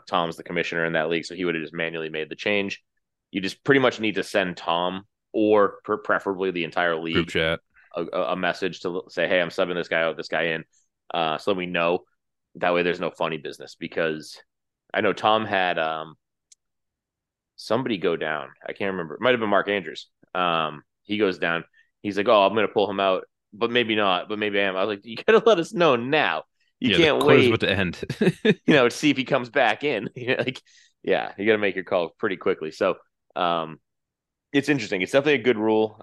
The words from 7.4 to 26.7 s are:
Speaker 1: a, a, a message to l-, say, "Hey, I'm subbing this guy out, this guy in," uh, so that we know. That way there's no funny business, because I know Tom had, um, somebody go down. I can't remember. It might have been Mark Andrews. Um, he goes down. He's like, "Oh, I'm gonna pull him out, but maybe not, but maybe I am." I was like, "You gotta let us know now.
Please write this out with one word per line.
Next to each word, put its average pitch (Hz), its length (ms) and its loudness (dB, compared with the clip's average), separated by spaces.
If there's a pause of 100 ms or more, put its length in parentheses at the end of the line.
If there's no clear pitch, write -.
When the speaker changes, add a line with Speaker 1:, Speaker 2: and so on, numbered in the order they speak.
Speaker 1:
a, 85 160 -4
a, 90 100 -2 (100)
a 90 40 -4
message 90 440 -4
to 95 80 -6
l-, 87 220 -8
say, 85 160 -2
"Hey, 92 140 2
I'm 85 80 0
subbing 90 260 -2
this 85 140 -6
guy 82 140 0
out, 80 140 -2
this 82 120 -12
guy 80 160 -2
in," 82 200 -4 (480)
uh, 80 260 -2
so - 120 -4
that 98 80 0
we 90 80 -4
know. 87 380 0 (500)
That 90 180 0
way 87 120 2
there's 87 160 0
no 82 100 -4
funny 80 280 -4
business, 71 360 -14
because 80 640 -6 (560)
I 98 60 0
know 104 120 2
Tom 110 320 2
had, 92 360 0
um, 80 340 -4 (1400)
somebody 120 420 -2
go 85 180 0
down. 78 340 -4 (160)
I - 60 -10
can't 98 200 -4
remember. 82 220 -6
It - 60 -12
might 123 100 2
have 123 100 2
been 110 80 -2
Mark 95 200 2
Andrews. 90 400 -4 (260)
Um, 82 480 -2 (200)
he 104 160 -6
goes 98 200 0
down. 82 260 -2 (380)
He's 101 140 -4
like, 101 120 0
"Oh, 104 180 8
I'm 98 80 2
gonna 107 140 2
pull 101 200 2
him 98 120 -4
out, 95 240 2 (280)
but 117 180 -2
maybe 120 260 0
not, 92 320 2
but 104 100 -6
maybe 104 220 -2
I 101 40 2
am." 95 120 -2
I 95 80 0
was 107 120 -2
like, 101 80 -16
"You 113 120 -12
gotta 220 280 4
let 214 140 6
us 165 140 -4
know 160 240 4
now. 117 480 0 (340)